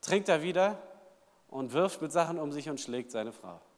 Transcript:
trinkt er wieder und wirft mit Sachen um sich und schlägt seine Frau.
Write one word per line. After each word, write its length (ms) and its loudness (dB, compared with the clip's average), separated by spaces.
trinkt 300 2
er 100 6
wieder 380 2
und 260 -6
wirft 260 2
mit 120 -4
Sachen 260 2
um 120 -4
sich 200 -6
und 100 -6
schlägt 300 -6
seine 200 -4
Frau. 300 -16